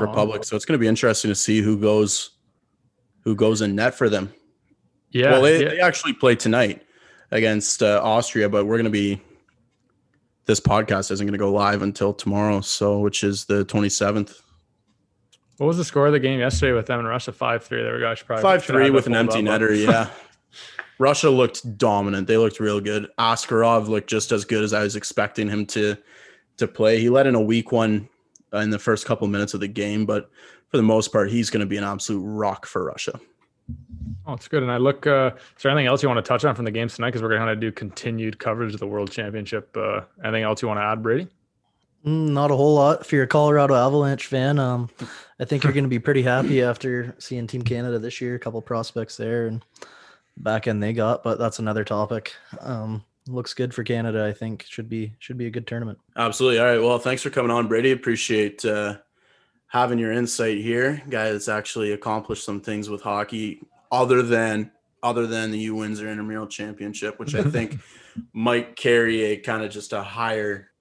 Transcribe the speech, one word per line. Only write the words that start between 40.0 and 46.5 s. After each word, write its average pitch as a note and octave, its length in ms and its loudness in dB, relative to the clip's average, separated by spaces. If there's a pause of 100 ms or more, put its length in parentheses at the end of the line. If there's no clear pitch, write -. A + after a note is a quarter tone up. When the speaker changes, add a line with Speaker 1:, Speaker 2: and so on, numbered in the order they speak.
Speaker 2:
anything A2+ 200 -2
else G#2+ 180 -2
you B2 60 -4
wanna G#2 140 -2
add, G#2+ 220 -2
Brady? C3 240 0 (800)
Speaker 3:
Mm, D#3 240 0
not C#3+ 220 2
a C#3 40 2
whole D3 200 6
lot. D3 260 4
If - 100 -10
you're C#3 120 4
a B2+ 40 -2
Colorado D3 480 4
Avalanche C#3 520 2
fan, C3+ 320 2
um, B2 300 -2 (500)
I B2 60 -6
think C#3 180 -2
you're C#3 100 4
gonna C#3 160 2
be B2 100 0
pretty C3+ 220 2
happy B2+ 420 2